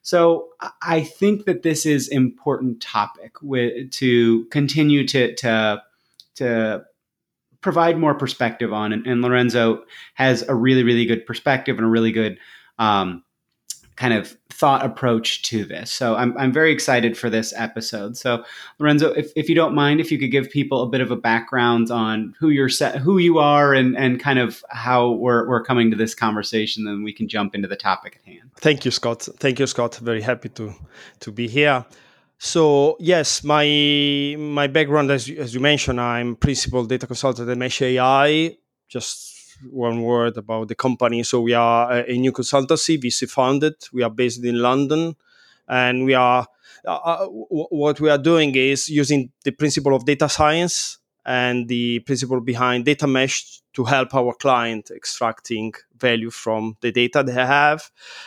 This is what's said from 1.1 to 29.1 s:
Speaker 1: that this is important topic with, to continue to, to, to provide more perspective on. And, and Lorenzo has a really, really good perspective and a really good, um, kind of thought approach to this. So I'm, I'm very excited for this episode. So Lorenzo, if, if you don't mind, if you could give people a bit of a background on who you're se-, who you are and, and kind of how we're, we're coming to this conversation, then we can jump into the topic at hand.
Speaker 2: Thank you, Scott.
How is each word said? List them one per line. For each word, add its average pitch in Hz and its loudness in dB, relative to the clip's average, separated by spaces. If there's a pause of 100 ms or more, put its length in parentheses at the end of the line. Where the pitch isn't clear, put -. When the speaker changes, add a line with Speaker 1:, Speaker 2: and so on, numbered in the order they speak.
Speaker 1:
that - -2
this 156 0
is 147 0
important 127 -2
topic - -6
with, 123 -4
to 117 4
continue 147 2
to, 127 0
to, 110 0 (520)
to 110 -2 (760)
provide 170 2
more 151 2
perspective 117 -4
on. 107 -2
And, 113 -6
and 123 0
Lorenzo 123 2 (300)
has 131 2
a 135 -2
really, 127 4
really 117 2
good 113 0
perspective 131 -2
and 113 0
a 113 4
really 113 2
good, 107 -2 (400)
um, 98 0 (720)
kind 123 0
of 98 -6 (140)
thought 135 2
approach 117 -2
to 107 -4
this. - -12
So 113 -2
I'm, 120 0
I'm 131 0
very 156 4
excited 120 2
for 120 -6
this 110 -2
episode. 113 -8
So 120 -4 (360)
Lorenzo, 151 4
if, 151 -4
if 156 -2
you 165 2
don't 160 2
mind, 147 4
if 160 -4
you 147 0
could 131 -4
give 131 0
people 139 -2
a 123 -2
bit 127 0
of 117 -2
a 120 -4
background 117 2
on 110 -4
who 156 2
you're 139 2
se-, 139 -2
who 180 2
you 170 4
are 147 6
and, 127 4
and 123 0
kind 135 0
of 117 -2
how 120 2
we're, 117 0
we're 120 0
coming 120 4
to 104 -2
this 110 -4
conversation, 107 -4
then 104 -6
we 104 -8
can 107 -8
jump 101 -4
into 98 -6
the 98 -8
topic - -4
at 87 -20
hand. - -20
Speaker 2:
Thank 151 0
you, 123 0
Scott. 117 -4 (160)